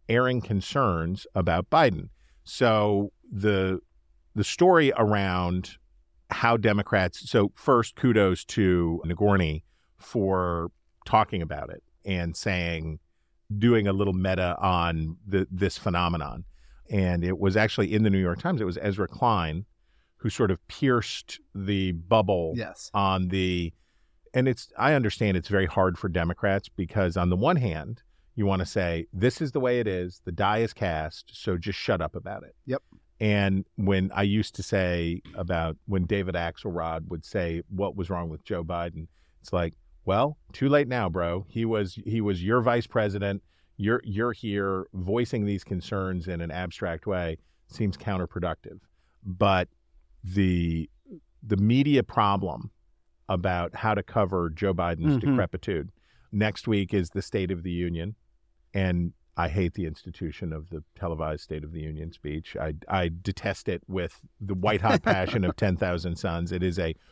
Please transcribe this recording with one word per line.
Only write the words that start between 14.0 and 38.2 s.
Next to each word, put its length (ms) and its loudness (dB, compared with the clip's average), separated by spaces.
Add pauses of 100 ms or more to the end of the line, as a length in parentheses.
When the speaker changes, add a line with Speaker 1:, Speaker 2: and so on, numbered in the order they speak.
Speaker 1:
meta 480 0
on 560 0 (100)
the, 240 0
this 260 -2
phenomenon. 680 -2 (440)
And 360 2
it 160 -2
was 160 2
actually 360 2
in 120 4
the 60 4
New 100 4
York 200 0
Times, 200 -2
it 40 -2
was 160 -4
Ezra 280 -2
Klein 560 0 (540)
who 120 -2
sort 220 2
of 160 -4
pierced 720 0 (120)
the 400 0
bubble 640 2
Speaker 2:
Yes. 380 -10
Speaker 1:
on 320 2
the, 460 0 (600)
and 140 2
it's, 320 -2
I 160 4
understand 420 2
it's 120 -4
very 180 2
hard 320 2
for 100 -4
Democrats 600 0
because 480 -2
on 120 2
the 80 2
one 200 2
hand, 460 -4 (360)
you 60 0
want 160 2
to 60 -2
say, 480 -2
"This 260 0
is 120 -4
the 80 -2
way 200 2
it 60 -2
is, 400 -4
the 60 -6
die 260 2
is 160 0
cast, 600 -6
so 220 -4
just 220 -6
shut 240 -2
up 120 -6
about 280 -10
it." 120 -20 (120)
Speaker 2:
Yep. 160 -6 (360)
Speaker 1:
And 460 2 (120)
when 380 2
I 100 0
used 320 0
to 60 -8
say 600 -2 (120)
about 520 -4
when 180 0
David 300 -2
Axelrod 720 -6
would 160 -10
say, 460 -4
"What 260 -4
was 140 -6
wrong 180 -4